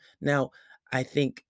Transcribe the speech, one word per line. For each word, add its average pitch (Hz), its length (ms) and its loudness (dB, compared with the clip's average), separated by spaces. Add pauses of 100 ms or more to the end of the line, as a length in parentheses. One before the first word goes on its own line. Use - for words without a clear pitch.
(220)
Now, 143 300 0 (380)
I 131 120 0
think 139 480 -2